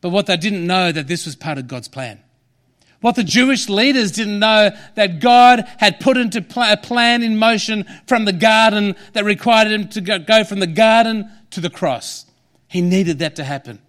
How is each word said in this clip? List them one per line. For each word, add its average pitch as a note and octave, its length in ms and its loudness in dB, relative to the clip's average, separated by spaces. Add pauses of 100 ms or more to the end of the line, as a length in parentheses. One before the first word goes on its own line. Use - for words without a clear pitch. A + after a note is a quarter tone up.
But F3+ 80 -6
what F#3+ 160 0
they F#3 120 -2
didn't F3 280 -6
know, F3+ 260 0
that D3+ 160 -6
this E3+ 200 -8
was C#3 80 -14
part D3+ 240 -10
of B2+ 80 -12
God's B2 200 -14
plan. A2+ 320 -14 (800)
What A#3 140 0
the A#3+ 80 -2
Jewish B3 460 0
leaders A3 420 0
didn't G#3 280 -6
know, G#3+ 320 4 (240)
that F#3 240 -2
God B3 480 6 (100)
had G3+ 220 0
put C4 180 2
into A#3 240 -4
pl-, A3 320 0
a G#3 40 0
plan A#3+ 440 0
in A3 160 -2
motion A3 480 0 (220)
from A3+ 180 0
the G3+ 80 0
garden G#3+ 640 2 (160)
that G#3+ 120 -4
required G#3+ 480 2
him G#3+ 180 -4
to G#3 120 -10
go, F#3+ 160 -4
go G#3+ 260 2
from G3+ 180 -6
the F#3+ 60 -2
garden A3 640 2 (220)
to F3+ 100 -10
the E3 80 -6
cross. - 560 -8 (420)
He F3+ 140 -4
needed F3 380 0
that D#3 160 -6
to D#3 80 -12
happen. C3 460 -12